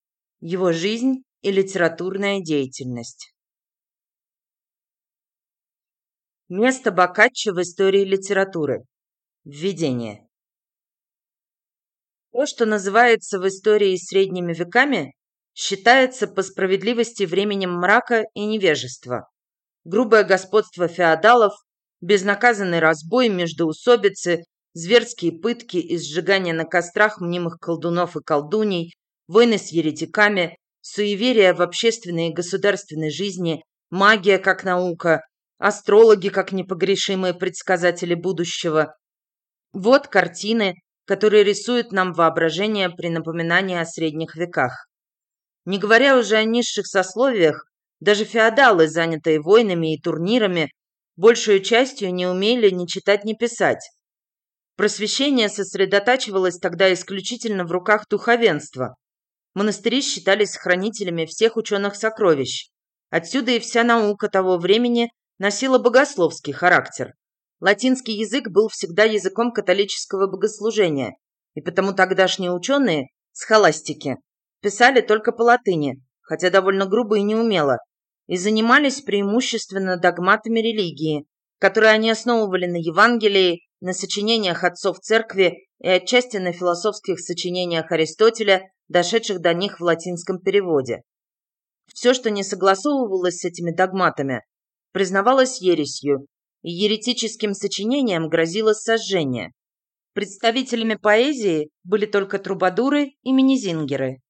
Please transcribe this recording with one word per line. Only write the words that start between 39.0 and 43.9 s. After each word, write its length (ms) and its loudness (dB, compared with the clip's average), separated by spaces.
Вот 360 2
картины, 680 -2
которые 380 4
рисует 480 -2
нам 220 -2
воображение 760 0
при 200 -8
напоминании 680 -2
о 80 -2
средних 500 -6